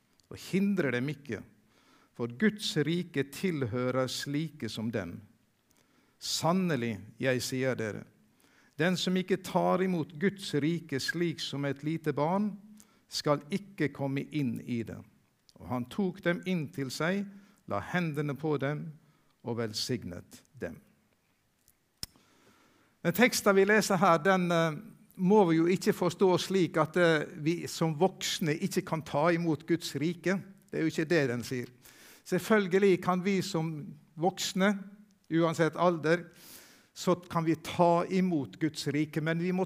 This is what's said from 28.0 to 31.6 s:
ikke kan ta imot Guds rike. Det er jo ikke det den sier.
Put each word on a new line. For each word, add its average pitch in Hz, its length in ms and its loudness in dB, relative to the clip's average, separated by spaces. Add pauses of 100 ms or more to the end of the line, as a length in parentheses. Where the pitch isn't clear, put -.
ikke 185 240 -2
kan 160 160 -4
ta 147 280 0
imot 165 380 0
Guds - 280 -2
rike. 170 400 -2 (360)
Det 147 80 -6
er 156 40 0
jo 160 80 0
ikke 160 180 -4
det 151 200 4
den 117 140 -4
sier. 120 240 -6 (600)